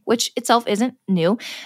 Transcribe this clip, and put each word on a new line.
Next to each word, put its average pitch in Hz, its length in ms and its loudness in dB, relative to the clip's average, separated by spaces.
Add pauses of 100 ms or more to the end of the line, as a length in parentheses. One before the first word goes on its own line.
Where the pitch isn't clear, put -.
which - 300 0
itself 233 300 0
isn't 226 300 -2 (120)
new. 185 300 2 (280)